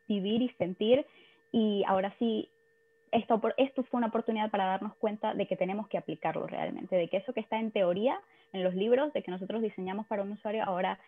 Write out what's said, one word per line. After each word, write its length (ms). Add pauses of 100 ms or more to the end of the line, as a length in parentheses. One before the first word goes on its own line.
vivir 340
y 60 (100)
sentir, 480 (460)
y 340
ahora 320
sí, 300 (640)
esta 240
opor-, 200
esto 280
fue 140
una 100
oportunidad 420
para 160
darnos 300
cuenta 380
de 120
que 100
tenemos 300
que 120
aplicarlo 500
realmente, 480
de 120
que 100
eso 140
que 60
está 220
en 100
teoría, 500 (320)
en 120
los 100
libros, 380
de 100
que 80
nosotros 320
diseñamos 460
para 160
un 80
usuario, 320
ahora 440